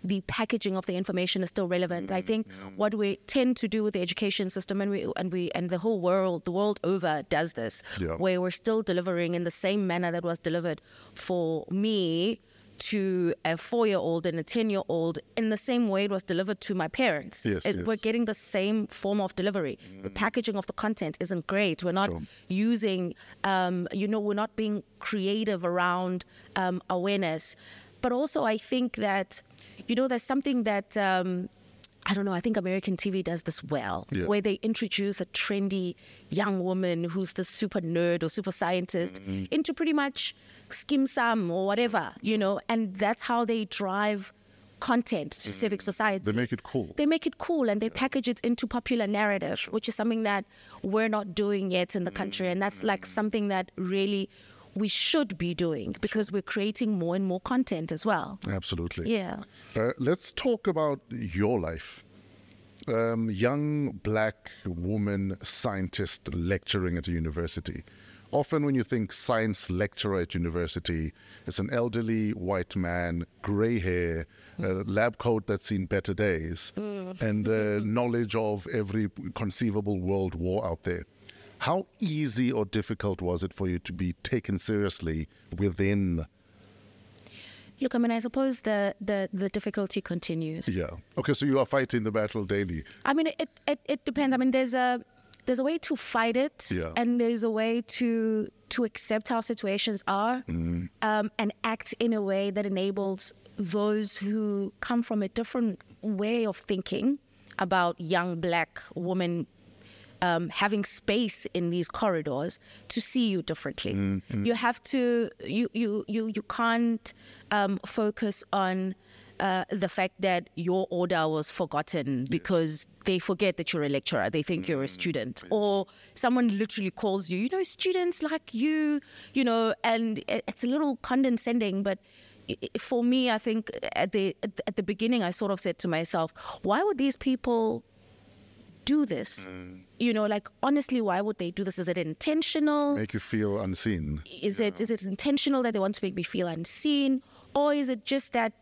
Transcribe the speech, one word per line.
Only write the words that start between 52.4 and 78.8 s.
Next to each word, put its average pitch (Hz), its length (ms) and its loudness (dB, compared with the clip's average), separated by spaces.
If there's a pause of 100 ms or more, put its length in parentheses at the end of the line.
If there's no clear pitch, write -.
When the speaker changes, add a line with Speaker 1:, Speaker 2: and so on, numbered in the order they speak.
Speaker 1:
And 180 140 0
that's, 202 200 -2
like, 196 200 0
Speaker 2:
Mm. - 60 -12
Speaker 1:
something 214 420 0
that 185 260 0
really 196 540 0 (460)
we 208 120 0
should 233 500 2
be 175 180 -2
doing 165 440 0
because 214 320 -2
we're 196 120 -2
creating 214 540 0
more 170 180 0
and 190 100 0
more 185 160 0
content 196 500 0
as 160 140 -6
well. 196 420 0
Speaker 2:
Absolutely. 87 640 -2
Speaker 1:
Yeah. 190 300 -2 (340)
Speaker 2:
Uh, 214 220 2
let's 147 340 0
talk - 360 0
about 156 320 2 (100)
your 107 500 2
life. 80 440 -6 (840)
Um, 113 440 2
young 143 600 2 (100)
black 107 480 0 (140)
woman 98 760 0
scientist 95 920 -2
lecturing 90 640 0
at 78 100 -4
a 87 40 -2
university. 82 720 -2 (480)
Often 147 320 2
when 143 120 2
you 123 80 2
think 110 280 0
science 110 600 0
lecturer 98 500 0
at 82 140 -4
university, 85 800 -2 (340)
it's 92 100 -6
an 98 140 -2
elderly 113 640 0
white 90 420 -2
man, 87 500 0 (160)
grey 107 380 2
hair, 85 480 0 (320)
a 95 260 -2
lab 110 320 2
coat 110 300 0
that's 101 180 -2
seen 95 220 -2
better 98 260 -2
days, 85 640 0
Speaker 1:
Mm. 196 440 -8
Speaker 2:
and, 107 260 0
uh, 107 320 2
Speaker 1:
<laughs> 107 40 -2
Speaker 2:
knowledge 117 520 0
of 107 320 0
every 104 420 0 (240)